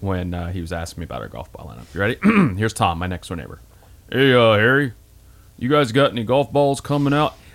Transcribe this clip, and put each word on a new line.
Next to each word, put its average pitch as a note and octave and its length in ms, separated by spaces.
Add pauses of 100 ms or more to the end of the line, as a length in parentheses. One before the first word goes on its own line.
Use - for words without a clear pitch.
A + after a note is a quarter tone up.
when, F2+ 340
uh, F2 160
he F2+ 100
was E2+ 120
asking E2 280
me E2+ 40
about B1 180
our - 60
golf - 240
ball - 140
lineup. A#1 280
You E2 60
ready? G#2 220
<clears throat> F#3 360
Here's G#2+ 140
Tom, F2+ 260
my F2 80
next F2+ 220
door F#2 80
neighbor. A1+ 240 (500)
Hey, C3+ 220
uh, A#2 220
Harry, B2 380 (680)
you A#2+ 100
guys C#3+ 240
got C3+ 200
any A2+ 120
golf B2+ 280
balls C#3 280
coming C#3+ 320
out? D3 220 (200)